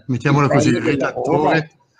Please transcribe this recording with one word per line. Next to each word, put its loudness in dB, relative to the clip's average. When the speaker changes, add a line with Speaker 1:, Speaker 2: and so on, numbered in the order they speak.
Speaker 1:
mettiamola 0
Speaker 2:
il 0
Speaker 1:
così, 2
Speaker 2:
bello 0
Speaker 1:
il -4
Speaker 2:
del -2
lavoro. -2
Speaker 1:
redattore, 0